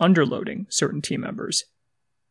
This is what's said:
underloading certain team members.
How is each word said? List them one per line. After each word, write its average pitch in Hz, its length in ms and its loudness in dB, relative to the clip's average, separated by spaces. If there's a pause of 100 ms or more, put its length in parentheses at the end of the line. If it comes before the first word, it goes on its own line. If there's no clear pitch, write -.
underloading 170 720 2
certain 147 280 -2
team - 200 -4
members. - 440 -6 (640)